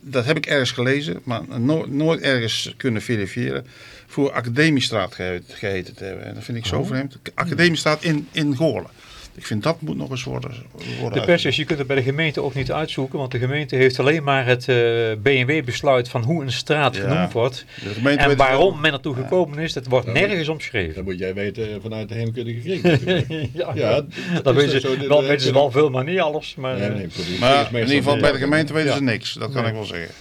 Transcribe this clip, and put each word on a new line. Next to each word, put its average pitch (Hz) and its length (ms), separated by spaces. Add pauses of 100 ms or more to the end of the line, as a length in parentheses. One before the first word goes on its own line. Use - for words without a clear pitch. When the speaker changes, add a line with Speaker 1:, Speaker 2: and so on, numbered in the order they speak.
Speaker 1:
dat 127 200
heb 156 120
ik 156 100
ergens 135 240
gelezen, 143 540
maar 123 180 (180)
no-, 151 280
nooit 151 320
ergens 123 560
kunnen 113 260
verifiëren, 120 640 (400)
voor 139 260
Academiestraat 120 840
gehe-, 90 340
geheten 95 460
te 98 100
hebben. 95 200
En 107 100
dat 107 100
vind 120 140
ik 117 80
zo 151 120
Speaker 2:
Oh. 143 80
Speaker 1:
vreemd. 131 360
K-, - 120
Academiestraat 156 680
in, 156 300
in 147 240
Goorlen. 123 340 (440)
Ik - 120
vind 107 160
dat 160 180
moet 156 160
nog 139 140
eens 131 140
worden, 127 260
worden - 140 (340)
Speaker 2:
De - 20
pers 123 140
Speaker 1:
uitgezocht. 170 300
Speaker 2:
is, 139 120
je 147 80
kunt 151 140
het 139 80
bij 139 100
de 131 60
gemeente 143 400
ook 135 120
niet 131 180
uitzoeken, 151 460
want 127 120
de 131 80
gemeente 135 380
heeft 127 220
alleen 147 240
maar 135 240
het, 123 220
eh, 127 80 (460)
B 101 40
en 131 200
W-besluit 131 600
van 120 140
hoe 151 200
een 131 100
straat 147 440
Speaker 1:
Ja. 98 120
Speaker 2:
genoemd 92 240
wordt. 123 320 (180)
Speaker 1:
De 101 80
gemeente 107 100 (220)
Speaker 2:
En 143 60
Speaker 1:
weet 139 100
het 135 100
wel. 131 100
Speaker 2:
waarom 170 220
men 151 120
ertoe 135 240
Speaker 1:
Ja. 127 60
Speaker 2:
gekomen 147 360
is, 160 140
dat 127 140
wordt 127 200
Speaker 3:
Ja, 117 60
Speaker 2:
nergens 190 340
Speaker 3:
dat - 20
Speaker 2:
omschreven. 95 560
Speaker 3:
moet 95 140
jij 92 160
weten 104 480
vanuit 110 260
de 107 60
Heemkundige 117 460
Kring 165 220
natuurlijk. 165 460
Speaker 2:
<laughs> 156 240
Ja, 170 220
Speaker 3:
Ja, 120 200
Speaker 2:
dat 147 100 (380)
Speaker 3:
dat 131 140
is 143 80
Speaker 2:
weten 135 160
Speaker 3:
zo, 135 120
Speaker 2:
ze, 131 60
Speaker 3:
dat 139 80
Speaker 2:
wel 143 120
Speaker 3:
heb 139 80
Speaker 2:
weten 143 160
ze 131 40
Speaker 3:
je 123 60
Speaker 2:
wel 139 100
Speaker 3:
nog 135 100
Speaker 2:
veel, 143 180
maar 131 140
niet 180 160
alles. 151 340
Maar, 131 240
Speaker 3:
Nee, - 100
Speaker 2:
eh, - 60
Speaker 3:
nee, 98 120
precies. 87 320
Speaker 1:
Maar 120 140
Speaker 3:
Volgens 139 200
Speaker 1:
in 120 80
ieder 127 160
geval, 139 160
Speaker 3:
mij 123 100
Speaker 1:
bij 143 100
de 135 60
gemeente 147 340
weten 151 180
Speaker 2:
Ja. 120 60
Speaker 1:
ze 139 60
niks. 113 300
Dat 113 200
kan 127 100
Speaker 2:
Nee. 113 80
Speaker 1:
ik 110 60
wel 110 100
zeggen. 87 340